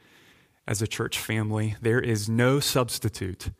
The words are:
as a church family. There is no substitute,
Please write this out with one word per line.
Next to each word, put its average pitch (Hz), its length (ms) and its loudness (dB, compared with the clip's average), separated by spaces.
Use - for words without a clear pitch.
as 104 140 -2
a 107 60 0
church - 320 -4
family. 107 600 -2
There 117 200 2
is 107 280 0
no 123 320 4
substitute, - 1000 -2